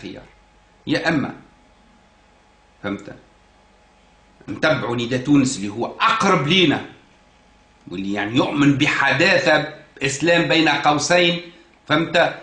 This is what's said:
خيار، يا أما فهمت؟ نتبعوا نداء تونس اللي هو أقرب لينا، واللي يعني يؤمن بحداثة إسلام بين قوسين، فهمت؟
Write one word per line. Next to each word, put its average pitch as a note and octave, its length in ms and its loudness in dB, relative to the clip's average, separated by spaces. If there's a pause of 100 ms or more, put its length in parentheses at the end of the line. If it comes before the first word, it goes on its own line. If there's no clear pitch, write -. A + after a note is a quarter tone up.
خيار، - 200 -14 (640)
يا D#3 220 -2
أما D3 260 -2 (1500)
فهمت؟ G2 300 -8 (1300)
نتبعوا B2 480 -2
نداء A#2+ 240 -4
تونس C#3 360 2
اللي G2 120 -8
هو A2 180 -6
أقرب F#3 640 0
لينا، E3 380 2 (1040)
واللي F#2+ 240 -8
يعني G#2 240 -4
يؤمن C#3+ 420 2
بحداثة D3 960 2 (280)
إسلام D#3+ 460 0
بين D#3 200 4
قوسين، E3+ 720 2 (480)
فهمت؟ D#3 540 2